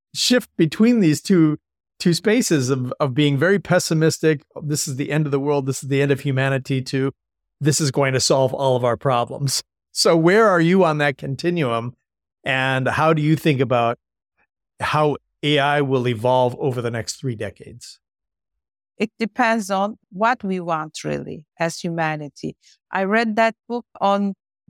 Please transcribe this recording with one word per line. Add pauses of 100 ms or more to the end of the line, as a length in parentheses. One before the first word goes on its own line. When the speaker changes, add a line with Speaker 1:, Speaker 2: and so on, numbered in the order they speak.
(160)
Speaker 1:
shift
between
these
two, (400)
two
spaces
of,
of
being
very
pessimistic. (220)
"This
is
the
end
of
the
world.
This
is
the
end
of
humanity,"
to, (500)
"This
is
going
to
solve
all
of
our
problems." (360)
So
where
are
you
on
that
continuum? (480)
And
how
do
you
think
about (800)
how (240)
A
I
will
evolve
over
the
next
three
decades? (1000)
Speaker 2:
It
depends
on (140)
what
we
want
really (120)
as
humanity. (360)
I
read
that (120)
book (120)
on (340)